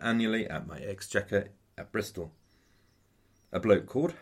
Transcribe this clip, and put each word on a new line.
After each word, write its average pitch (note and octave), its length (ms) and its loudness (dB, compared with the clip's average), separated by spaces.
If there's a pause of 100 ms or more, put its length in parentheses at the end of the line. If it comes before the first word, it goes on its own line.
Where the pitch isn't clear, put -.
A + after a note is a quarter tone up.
annually A2+ 440 2
at D2+ 200 -6
my D#2 140 -12
exchequer G2+ 680 -2 (300)
at - 140 -12
Bristol. F#2 420 -6 (1160)
A F#2+ 60 -2
bloke G2+ 280 6
called D#3+ 360 0